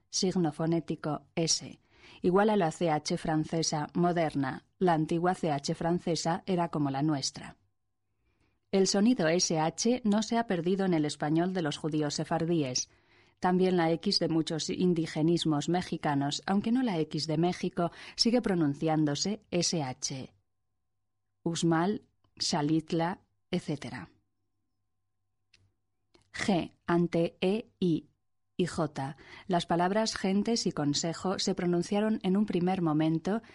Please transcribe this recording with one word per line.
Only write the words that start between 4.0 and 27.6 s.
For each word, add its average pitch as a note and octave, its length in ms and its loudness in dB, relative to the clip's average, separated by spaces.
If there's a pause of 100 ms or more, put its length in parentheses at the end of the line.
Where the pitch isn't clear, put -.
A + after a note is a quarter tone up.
La F3 140 4
antigua E3+ 420 2
C E3+ 160 -2
H C#3+ 240 -2
francesa E3+ 720 -2
era F3 220 0
como D3 200 0
la C3+ 140 -2
nuestra. - 540 -4 (1120)
El F#3+ 160 4
sonido G3+ 400 4
S E3+ 320 2
H G3 440 0
no G#3 200 2
se A#3 160 -2
ha A#3 80 -2
perdido F#3 400 0
en F3 80 4
el D3+ 100 2
español D#3+ 480 0
de F#3 80 -2
los D3 160 -2
judíos D3+ 380 -2
sefardíes. D#3+ 720 -2 (500)
También F#3 380 2
la E3 140 4
X F3 260 0
de E3 120 0
muchos D#3+ 420 -2
indigenismos D#3+ 1000 2
mexicanos, D3+ 800 -2
aunque G3+ 240 0
no B3+ 100 2
la A3+ 160 0
X D#3 300 -2
de D#3 100 0
México, F3 540 0 (240)
sigue A#3+ 260 2
pronunciándose D#3 1120 0
S E3+ 320 0
H. B2+ 500 -8 (1080)
Uxmal, E3 580 0 (340)
Xalitla, D#3+ 840 -2 (300)
etcétera. C#3+ 580 -6 (2250)
G, - 400 -2 (140)
ante E3+ 540 2
E, G3+ 280 0 (100)